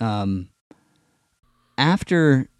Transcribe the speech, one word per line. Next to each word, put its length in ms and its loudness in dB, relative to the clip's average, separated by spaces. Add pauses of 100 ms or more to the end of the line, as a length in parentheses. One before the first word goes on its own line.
Um, 480 -4 (1300)
after, 720 2 (120)